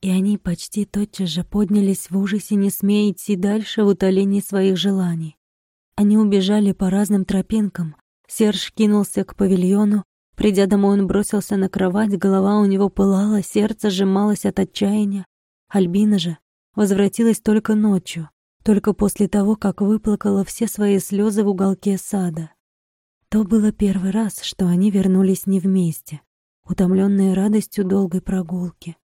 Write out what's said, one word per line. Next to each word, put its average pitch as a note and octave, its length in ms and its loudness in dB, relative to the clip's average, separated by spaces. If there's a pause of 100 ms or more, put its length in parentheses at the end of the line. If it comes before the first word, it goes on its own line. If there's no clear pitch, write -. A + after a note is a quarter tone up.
и F#3+ 40 -2
они F#3+ 280 0
почти - 460 -6
тотчас G3 460 -6
же E3 120 -4
поднялись G3+ 680 0
в F3+ 60 -4
ужасе, G3+ 380 -2
не G3 160 2
смея G#3 400 0
идти - 240 -4
дальше G3+ 480 -2
в G3+ 60 4
утолении G3 520 2
своих F#3+ 360 0
желаний. E3+ 600 -2 (600)
Они G#3 200 4
убежали G3+ 540 2
по F#3 200 -2
разным G3 340 0
тропинкам. F#3+ 720 -4 (320)
Серж - 440 -2
кинулся G#3 520 0
к - 100 -18
павильону. G3 680 2 (320)
Придя G3 300 2
домой, G3+ 340 2
он G3 60 0
бросился G3+ 500 -2
на F#3+ 120 0
кровать, G3 500 -2
голова G3 420 2
у G#3 60 4
него G3 220 2
пылала, G3 540 0
сердце G#3+ 480 -2
сжималось G3 540 0
от G3 160 -2
отчаяния. G3+ 640 -2 (440)
Альбина G3+ 500 2
же E3 180 -4 (380)
возвратилась G3+ 680 2
только G#3+ 340 0
ночью, G3 540 -2 (340)
только G#3 300 2
после G3+ 360 0
того, G#3 280 0
как G3 240 -4
выплакала G#3 640 0
все - 220 -6
свои G3+ 320 0
слезы G3+ 440 -2
в G3+ 60 2
уголке G3 480 -2
сада. F3 540 -6 (800)
То G#3+ 140 2
было G#3+ 280 2
первый F#3+ 380 0
раз, G#3+ 320 -4
что - 260 -2
они F3+ 220 2
вернулись F#3+ 560 2
не F#3+ 120 0
вместе, F3 640 -2 (440)
утомленные F#3+ 680 2
радостью G#3 520 0
долгой F#3 360 -2
прогулки. F3 760 -8 (120)